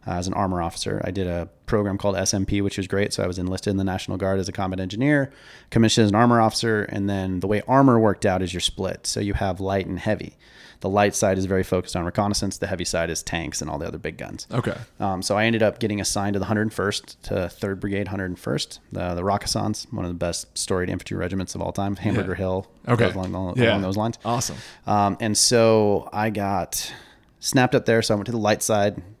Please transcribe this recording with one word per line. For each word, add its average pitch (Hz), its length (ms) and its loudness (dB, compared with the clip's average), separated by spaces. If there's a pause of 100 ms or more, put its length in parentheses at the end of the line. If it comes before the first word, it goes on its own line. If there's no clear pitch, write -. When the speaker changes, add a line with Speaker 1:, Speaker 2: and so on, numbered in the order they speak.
Speaker 1:
uh, 101 40 -6
as 90 160 -4
an 92 60 -4
armor 92 280 0
officer. 98 420 -4
I 92 80 -4
did 92 160 -2
a 85 220 -4 (160)
program 104 320 0
called 98 180 0
S 95 180 0
M 98 120 0
P, 101 160 0
which 98 160 0
was 95 100 -4
great. 98 260 0
So - 100 -2
I 90 40 0
was 90 100 -4
enlisted 92 340 -2
in 98 60 2
the 98 60 0
National 95 340 -4
Guard 95 220 0
as 90 80 -4
a 92 60 -8
combat 92 260 -4
engineer, 127 520 0 (380)
commissioned 113 360 6
as 101 60 6
an 98 40 4
armor 120 240 6
officer. 110 440 2
And 98 260 -4
then 95 320 -2
the 98 60 -4
way 104 200 0
armor 131 320 8
worked 107 260 4
out 92 160 4
is 90 120 -2
you're 87 80 -4
split. - 440 -4
So - 140 -4
you 101 140 -2
have 95 260 -2
light 98 260 0
and 87 140 -4
heavy. - 380 -4 (440)
The 101 80 -2
light 101 260 4
side 95 240 2
is 95 60 0
very 92 180 2
focused - 320 -2
on 87 100 -2
reconnaissance. 101 540 -2
The - 80 -4
heavy 90 180 -4
side 85 240 -2
is 80 140 -4
tanks 82 400 -4
and 73 60 -6
all 73 100 -6
the 85 80 -6
other 80 100 -8
big - 180 -8
guns. - 360 -12
Speaker 2:
Okay. 110 240 -2 (240)
Speaker 1:
Um, 95 240 -2
so 98 120 0
I 107 100 2
ended 113 180 4
up 104 160 2
getting 104 200 -2
assigned 101 360 -2
to 98 40 0
the 95 60 -2
hundred 107 260 0
first, - 520 -4
to 92 260 -2
Third 98 300 -6
Brigade, 98 300 -2
hundred 95 280 -4
first, - 420 -4 (120)
the, 90 240 -4
the 87 80 -4
Rakasans, 101 680 -2
one 101 140 -6
of 87 60 -4
the 87 60 -6
best 87 380 -4
storied 90 360 -2
infantry 95 260 -6
regiments 92 380 -4
of 92 80 -6
all 87 80 -2
time, 98 240 -2
Hamburger 95 380 -2
Speaker 2:
Yeah. 87 40 -6
Speaker 1:
Hill, 92 300 -2 (200)
Speaker 2:
Okay. 107 180 4
Speaker 1:
goes 92 100 0
along, 92 180 -4
along 92 240 -4
Speaker 2:
Yeah. 113 220 4
Speaker 1:
those 98 180 0
lines. 98 260 -2
Speaker 2:
Awesome. 117 340 -2 (280)
Speaker 1:
Um, 101 340 4
and 107 160 0
so 110 800 4
I 107 160 0
got 98 640 -2 (460)
snapped 127 340 2
up 123 140 2
there. 113 160 4
So - 100 2
I - 40 4
went 101 100 -4
to - 40 -6
the 117 60 -2
light 107 240 2
side 104 400 0 (200)